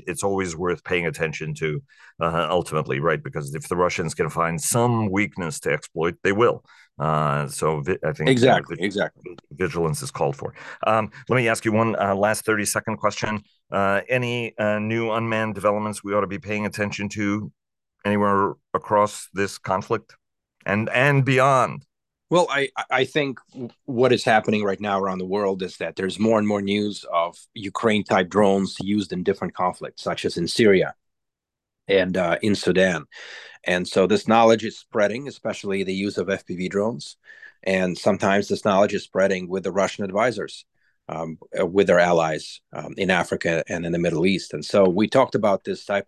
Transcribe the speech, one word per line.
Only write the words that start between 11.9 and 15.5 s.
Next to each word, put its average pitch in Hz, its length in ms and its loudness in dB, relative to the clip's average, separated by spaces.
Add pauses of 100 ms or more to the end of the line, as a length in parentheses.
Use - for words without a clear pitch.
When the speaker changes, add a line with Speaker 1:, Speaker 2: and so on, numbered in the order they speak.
Speaker 1:
uh, 98 140 2
last 104 300 0
thirty-second 107 520 0
question. 104 460 -4 (280)
Uh, 98 380 0
any, 120 500 -2
uh, 107 200 0
new 113 320 -2
unmanned 110 440 -2